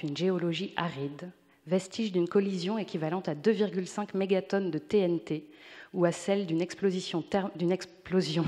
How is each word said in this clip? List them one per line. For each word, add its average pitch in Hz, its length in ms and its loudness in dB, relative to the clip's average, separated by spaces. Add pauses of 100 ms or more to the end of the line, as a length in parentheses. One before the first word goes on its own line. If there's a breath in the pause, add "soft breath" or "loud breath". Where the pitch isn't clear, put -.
une 147 120 -2
géologie 175 600 0
aride, 147 560 -4 (340 soft breath)
vestige 190 460 -2
d'une 175 160 2
collision 196 500 0
équivalente 180 500 -4
à 165 60 0
deux 147 180 2
virgule 185 360 0
cinq 208 260 -6
mégatonnes 190 560 2
de 156 80 0
T 208 220 2
N 175 200 2
T 156 300 -6 (440 loud breath)
ou 180 120 4
à 170 60 6
celle 196 340 0
d'une 165 160 2
explosion 180 600 0
ther-, 196 320 0
d'une 170 160 2
explosion 170 760 0